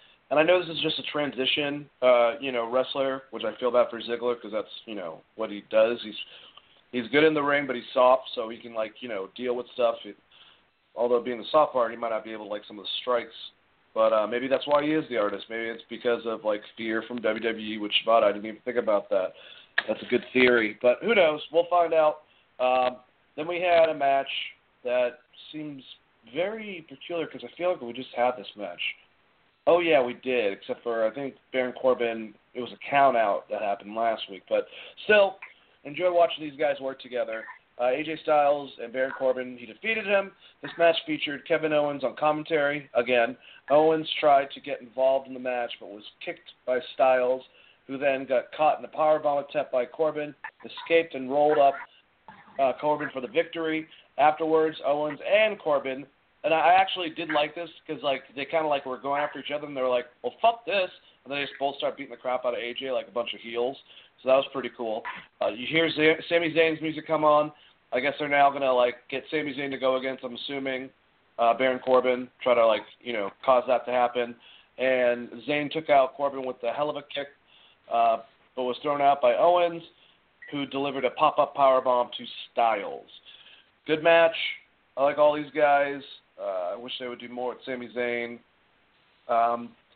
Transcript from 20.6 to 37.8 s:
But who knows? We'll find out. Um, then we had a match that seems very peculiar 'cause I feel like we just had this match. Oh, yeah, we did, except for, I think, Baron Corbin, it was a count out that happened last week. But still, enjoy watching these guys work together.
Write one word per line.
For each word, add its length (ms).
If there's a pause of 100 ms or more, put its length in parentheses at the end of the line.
But 180
who 140
knows? 260 (100)
We'll 200
find 240
out. 240 (420)
Um, 380 (360)
then 140
we 120
had 280
a 60
match 340 (560)
that 360 (320)
seems 300 (520)
very 540
peculiar 380
'cause 160
I 140
feel 140
like 100
we 120
just 220
had 220
this 200
match. 240 (840)
Oh, 140
yeah, 220
we 120
did, 380
except 300
for, 240
I 40
think, 260 (160)
Baron 200
Corbin, 600 (200)
it 60
was 120
a 60 (120)
count 260
out 320
that 140
happened 320
last 340
week. 200
But 200 (360)
still, 340 (460)
enjoy 280
watching 320
these 140
guys 220
work 200
together. 460 (340)